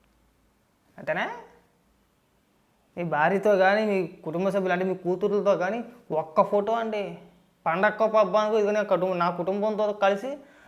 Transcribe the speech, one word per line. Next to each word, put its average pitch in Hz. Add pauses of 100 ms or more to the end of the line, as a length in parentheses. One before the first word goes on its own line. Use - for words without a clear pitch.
(1000)
అంతేనా? 190 (1700)
మీ 175
భార్యతో 180
కానీ, 202
మీ 190
కుటుంబ 170
సభ్యులు 185
అంటే 180
మీ 190
కూతుర్లతో 185
కానీ 196 (260)
ఒక్క 160
ఫోటో 202
అండి, 214 (480)
పండగ 180
గొప్ప 208
హబ్బం 208
అనుకో, 214
ఇదిగో 208
నేను 208
కుటుంబం, 185
నా 175
కుటుంబంతో 202
కలిసి 202 (300)